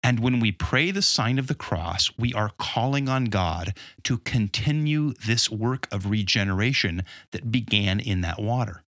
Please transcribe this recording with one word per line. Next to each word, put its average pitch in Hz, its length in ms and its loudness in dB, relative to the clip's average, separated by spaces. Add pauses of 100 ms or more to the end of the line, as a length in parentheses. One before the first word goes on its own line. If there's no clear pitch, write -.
And 123 180 2
when 123 200 2
we 113 100 4
pray 147 420 0
the 196 100 0
sign 127 360 2
of 131 80 -2
the 151 80 -2
cross, 87 640 -2
we 120 160 -2
are 107 260 0
calling 135 500 0
on 131 160 2
God 92 520 0 (280)
to 123 140 0
continue 151 960 0
this - 380 0
work 117 420 -2
of 98 160 -2
regeneration 98 920 0 (300)
that 110 200 -6
began 104 480 2
in 92 220 0
that 85 180 -4
water. 110 500 -2